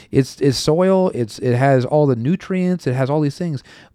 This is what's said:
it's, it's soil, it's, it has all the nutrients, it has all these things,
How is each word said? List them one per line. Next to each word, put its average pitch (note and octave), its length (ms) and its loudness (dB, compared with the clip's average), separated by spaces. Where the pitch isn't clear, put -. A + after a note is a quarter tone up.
it's, - 320 -2
it's C#3 160 2
soil, F#3 560 2
it's, A2+ 260 -6
it A#2+ 160 0
has C3 300 2
all D3+ 220 2
the C3 80 2
nutrients, F3+ 720 -2
it B2+ 80 0
has C3 160 -2
all D#3 100 0
these C#3+ 160 -2
things, E3 260 -6